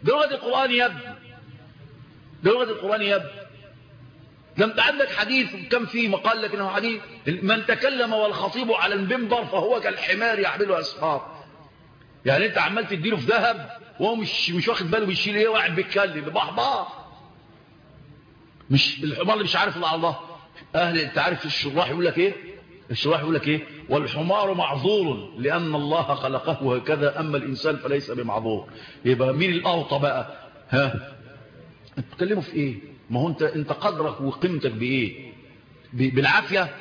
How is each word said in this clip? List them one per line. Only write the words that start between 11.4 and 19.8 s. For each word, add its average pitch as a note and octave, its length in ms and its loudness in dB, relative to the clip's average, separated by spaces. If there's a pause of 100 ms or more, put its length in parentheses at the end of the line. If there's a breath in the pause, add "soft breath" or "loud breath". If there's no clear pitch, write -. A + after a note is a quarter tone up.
يعني D3 200 4
أنت G3 120 0
عمال F3+ 300 0
تديله G3 280 0
في B2+ 100 -2
ذهب F#3+ 440 2 (300)
وهو A3 160 2
مش، - 340 -2
مش F3 180 0
واخد F#3+ 220 0
باله A3 160 2
بيشيل G3 300 0
إيه، G#3+ 120 6
وقاعد F3+ 260 2
بيتكلم F#3 500 0
بحبار. G3+ 840 -2 (1600)
مش C#3 340 2
الحمار F3 300 0
اللي G#3 100 0
مش F3+ 120 0
عارف F#3+ 200 2
إلا E3 180 0